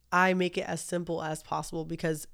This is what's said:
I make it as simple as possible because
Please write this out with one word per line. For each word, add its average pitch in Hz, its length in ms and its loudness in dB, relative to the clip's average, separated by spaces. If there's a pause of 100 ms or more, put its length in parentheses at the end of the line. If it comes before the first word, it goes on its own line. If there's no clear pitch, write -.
(120)
I 185 200 6
make 180 240 2
it - 120 -2
as 170 120 -4
simple 170 400 -2
as 156 220 -6
possible 156 420 -4
because 160 500 -4